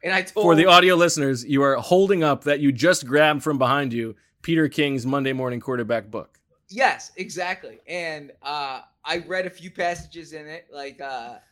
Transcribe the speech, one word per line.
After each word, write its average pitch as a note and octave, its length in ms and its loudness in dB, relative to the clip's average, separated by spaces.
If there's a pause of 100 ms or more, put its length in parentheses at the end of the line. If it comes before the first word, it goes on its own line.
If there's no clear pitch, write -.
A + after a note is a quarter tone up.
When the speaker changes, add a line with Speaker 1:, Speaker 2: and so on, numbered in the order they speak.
Speaker 1:
and F3+ 80 -2
I F#3+ 100 0
told G#3 220 -4
Speaker 2:
For E3+ 100 8
the D#3+ 120 6
audio F3+ 300 8
listeners, C#3+ 480 0
you C#3 180 2
are C3+ 140 2
holding F#3 460 2
up C#3+ 220 0
that C#3+ 160 0
you C#3+ 100 4
just C#3+ 360 0
grabbed D3 360 2
from D3+ 160 -2
behind C3 360 0
you A2+ 200 -6 (280)
Peter D#3+ 260 0
King's C#3 380 -2
Monday C3+ 260 -2
Morning B2+ 280 -4
Quarterback A2+ 500 -4
book. - 280 -14 (300)
Speaker 1:
Yes, G#3 480 -2
exactly. F3 720 -10
And, D#3 440 -12 (100)
uh, C#3 400 -10 (220)
I D#3+ 220 -4
read F#3 200 -4
a F3+ 40 -10
few F3 200 -20
passages E3 640 -8
in D3+ 120 -16
it, D#3 240 -18
like, C#3 300 -14
uh, A#2+ 360 -12 (160)